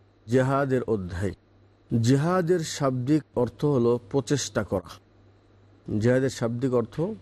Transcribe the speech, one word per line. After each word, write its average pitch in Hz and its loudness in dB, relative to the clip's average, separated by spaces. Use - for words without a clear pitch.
জিহাদের 131 2
অধ্যায়। 92 -2
জিহাদের 165 2
শাব্দিক 139 0
অর্থ 123 -2
হলো 120 2
প্রচেষ্টা 131 -2
করা। 98 -4
জিহাদের 123 2
শাব্দিক 120 -4
অর্থ 120 -2